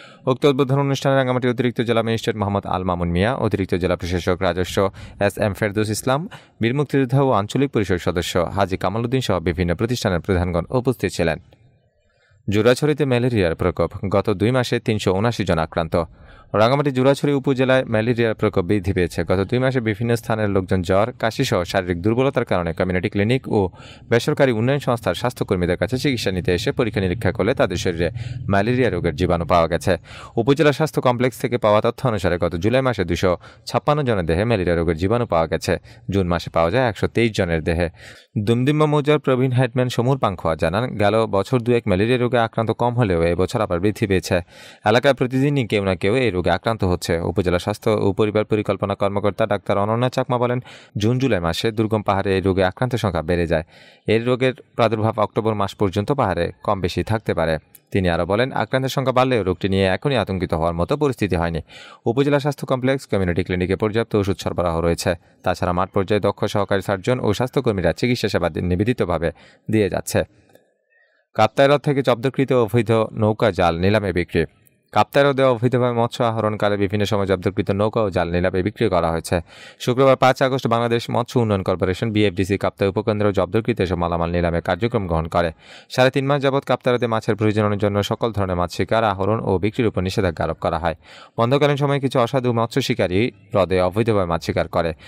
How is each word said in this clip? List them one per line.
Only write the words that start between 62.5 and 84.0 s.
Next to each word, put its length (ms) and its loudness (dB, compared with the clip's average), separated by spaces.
কমপ্লেক্স, 400 0
কমিউনিটি 380 0
ক্লিনিকে 320 0
পর্যাপ্ত 380 -2
ওষুধ 220 2
সরবরাহ 440 -2
রয়েছে। 340 0
তাছাড়া 300 -2
মাঠ 180 0
পর্যায়ে 300 0
দক্ষ 240 -2
সহকারী 380 -2
সার্জন 380 -2
ও 120 0
স্বাস্থ্যকর্মীরা 600 0
চিকিৎসা 360 -2
সেবা 200 0
দি-, 140 -4
নিবেদিতভাবে 640 0
দিয়ে 200 2
যাচ্ছে। 300 -2
কাপ্তাই 300 4
হ্রদ 140 4
থেকে 220 0
জব্দকৃত 500 0
অবৈধ 400 2
নৌকা 340 2
জাল 280 2
নিলামে 340 2
বিক্রি। 320 0
কাপ্তাই 320 2
হ্রদে 180 2
অবৈধভাবে 580 2
মৎস্য 220 -2
আহরণকালে 540 0
বিভিন্ন 280 0
সময় 220 0
জব্দকৃত 440 0
নৌকা 300 0
ও 100 0
জাল 220 0
নিলামে 300 0
বিক্রি 260 -2
করা 220 2
হয়েছে। 260 -2
শুক্রবার 360 4
পাঁচ 260 2
আগস্ট 260 -2
বাংলাদেশ 420 0
মৎস্য 280 -2
উন্নয়ন 240 0
কর্পোরেশন 480 -2
বিএফডিসি 480 0
কাপ্তাই 300 -2
উপকেন্দ্র 440 0
জব্দকৃত 480 0
এসব 160 0
মালামাল 360 -2